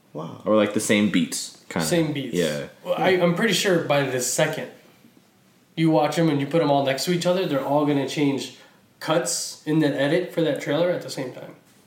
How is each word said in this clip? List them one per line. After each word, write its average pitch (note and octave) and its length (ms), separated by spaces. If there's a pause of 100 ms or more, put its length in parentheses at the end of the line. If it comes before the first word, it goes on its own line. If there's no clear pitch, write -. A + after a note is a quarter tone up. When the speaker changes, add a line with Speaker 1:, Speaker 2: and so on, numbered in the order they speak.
(140)
Speaker 1:
Wow. D3 320
Speaker 2:
Or, G#2+ 100
like, G#2+ 180
the A2 60
same G#2 320
beats, - 460 (120)
kinda. A2 160
Speaker 3:
Same D#3+ 280
beats. B2+ 220
Speaker 2:
Yeah. D2+ 320 (180)
Speaker 3:
Well, F3+ 120
I, F3 140
I'm F3 240
pretty G#3+ 180
sure E3+ 300
by C#3 200
the B2+ 180
second - 480 (1080)
you E3 160
watch D3 260
'em E3 120
and C#3 100
you C#3 80
put E3 140
'em C#3+ 100
all C#3 140
next C3+ 200
to F3+ 60
each F3 140
other, F3+ 200
they're C#3+ 200
all C#3+ 200
gonna C#3 220
change C3+ 480 (460)
cuts - 640
in D#3 140
that C#3+ 140
edit D3+ 400
for E3 80
that D3 200
trailer D#3+ 280
at D3+ 120
the C3 80
same - 240
time. - 220 (320)